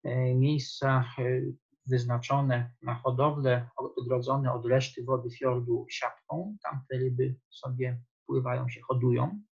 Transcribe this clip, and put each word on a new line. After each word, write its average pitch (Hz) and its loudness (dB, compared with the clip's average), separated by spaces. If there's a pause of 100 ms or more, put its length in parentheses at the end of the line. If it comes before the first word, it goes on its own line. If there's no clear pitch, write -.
e, 127 0
miejsca, 135 2 (140)
e, 131 -2 (640)
wyznaczone 123 0
na 123 -4
hodowlę, 131 2
ogrodzone 127 0
od 117 -4
reszty 127 2
wody 123 0
fiordu 120 0
siatką. 175 -6
Tam 143 -6 (100)
te 131 -2
ryby 127 0 (140)
sobie 127 -4 (260)
pływają, 127 -2
się 120 -10
hodują. 127 2 (120)